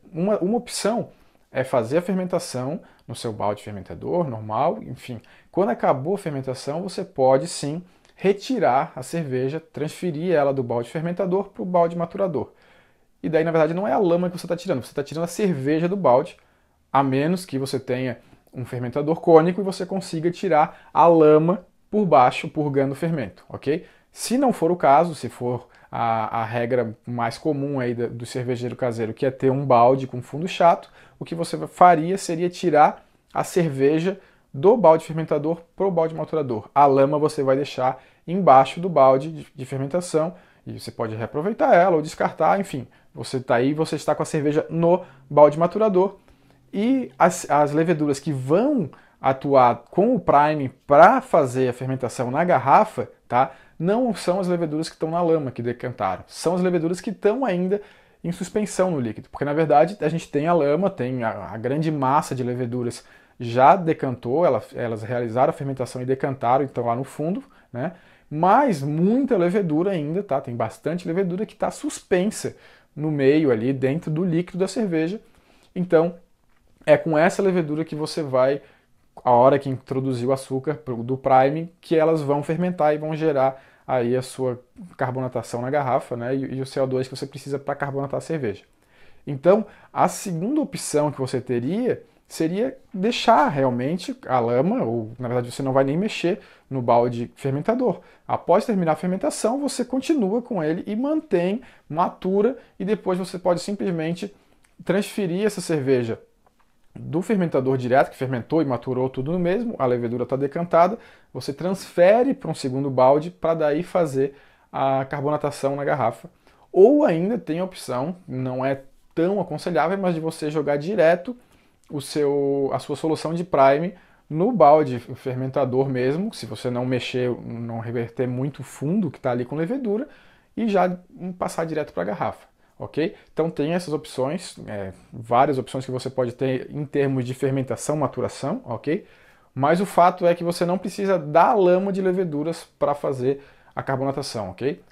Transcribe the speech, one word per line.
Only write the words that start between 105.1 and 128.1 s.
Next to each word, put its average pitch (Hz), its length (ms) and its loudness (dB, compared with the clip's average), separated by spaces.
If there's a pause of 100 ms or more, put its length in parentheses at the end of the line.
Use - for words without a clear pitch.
essa 208 160 -4
cerveja 131 580 0 (760)
do 127 280 -4
fermentador 156 560 0
direto, 123 320 2
que - 80 -20
fermentou 131 440 -2
e 143 40 0
maturou 131 440 -2
tudo 131 220 -6
no 180 80 -2
mesmo, 208 400 -2
a 135 60 0
levedura 123 400 -2
tá 131 100 -4
decantada, 170 640 2 (360)
você 139 200 -8
transfere 196 800 2
pra - 180 -8
um - 20 -6
segundo 139 360 -4
balde 131 420 4
pra 165 220 -2
daí 156 280 0
fazer 139 560 -2 (340)
a 135 340 -2
carbonatação 143 720 -4
na 143 100 -6
garrafa. 135 440 -2 (400)
Ou 294 360 8
ainda 190 320 0
tem 170 220 -8
a 185 40 -4
opção, 165 540 -6 (100)
não 127 380 -6
é 135 160 -2 (340)
tão 185 240 0
aconselhável, 170 580 -2
mas 180 180 0
de 160 40 -4
você 156 320 -6
jogar 147 240 0
direto 175 600 2 (540)
o 143 120 -8
seu, 139 720 0
a 127 60 -2
sua - 180 -8
solução 156 360 -2
de 175 120 -4
prime 143 480 4 (360)
no 170 220 0
balde 147 480 6
fermentador 131 880 -2
mesmo, 139 460 -2
se - 120 -12
você 110 240 -8
não 123 160 -2
mexer, 127 440 -2 (120)
não 117 380 -10
reverter 117 480 -4